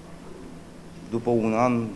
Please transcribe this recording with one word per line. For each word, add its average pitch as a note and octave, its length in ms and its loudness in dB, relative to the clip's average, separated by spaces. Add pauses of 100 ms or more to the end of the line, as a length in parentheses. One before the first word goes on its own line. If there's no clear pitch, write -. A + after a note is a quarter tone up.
(1080)
După A#2 200 0
un A2 240 4
an A#2+ 200 6 (220)